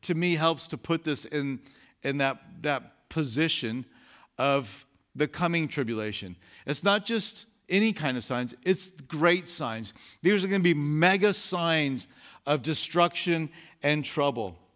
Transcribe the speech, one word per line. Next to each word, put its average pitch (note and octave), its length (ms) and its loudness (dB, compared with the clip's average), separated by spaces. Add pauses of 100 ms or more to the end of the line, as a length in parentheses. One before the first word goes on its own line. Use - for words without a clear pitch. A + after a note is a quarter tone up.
to F3 100 0
me E3+ 220 2
helps D#3+ 320 0
to D3+ 100 -8
put E3 260 -2
this D3+ 220 -4
in, C#3 360 -4 (420)
in C#3 160 -2
that, - 420 -2
that - 480 -6
position C3 760 -2 (520)
of C#3 480 0 (300)
the C#3+ 120 0
coming E3 400 -2
tribulation. G#2+ 680 -4 (320)
It's C#3 160 -2
not G3+ 220 2
just - 420 -4 (200)
any G#3 260 2
kind C#3 240 -2
of A#2 60 -4
signs, B2 400 -4
it's F#3 260 0
great E3 580 0
signs. A2+ 460 -4 (300)
These F#3+ 200 4
are F#3+ 40 -2
gonna F#3+ 160 2
be F3 100 6
mega E3+ 600 4
signs D#3+ 760 0 (400)
of C#3+ 160 2
destruction E3 840 0 (340)
and D3 200 2
trouble. A#2+ 540 -2 (180)